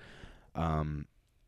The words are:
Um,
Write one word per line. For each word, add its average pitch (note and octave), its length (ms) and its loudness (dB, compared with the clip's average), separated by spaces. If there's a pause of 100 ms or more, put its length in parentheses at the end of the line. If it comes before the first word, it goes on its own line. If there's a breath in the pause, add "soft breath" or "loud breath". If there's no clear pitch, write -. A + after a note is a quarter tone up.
(540 loud breath)
Um, D#2 520 2 (420)